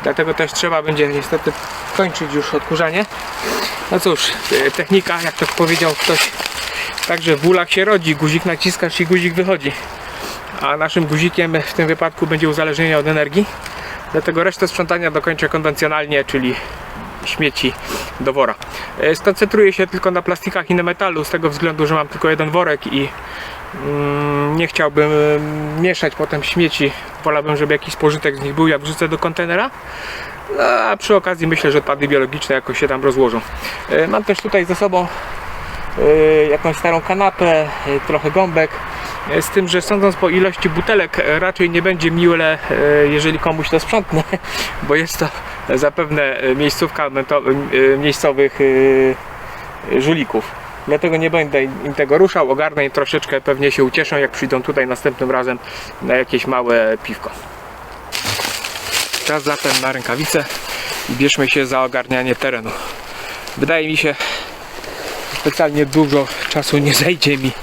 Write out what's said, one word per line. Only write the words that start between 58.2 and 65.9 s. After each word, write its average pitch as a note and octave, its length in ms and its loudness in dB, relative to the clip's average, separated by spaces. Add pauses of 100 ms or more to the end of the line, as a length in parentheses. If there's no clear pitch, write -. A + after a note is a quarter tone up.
Czas D3+ 180 0
zatem C#3+ 280 0 (100)
na C3 100 0
rękawice C3 540 -2 (640)
i B2+ 40 -2
bierzmy C#3 360 2
się C#3 160 2
za C3 180 0
ogarnianie B2+ 520 0
terenu. A#2 340 -4 (880)
Wydaje D#3 300 2
mi D#3 100 -2
się, D3 180 0 (1160)
że - 60 -6
specjalnie D3 460 2
dużo C#3 420 2 (220)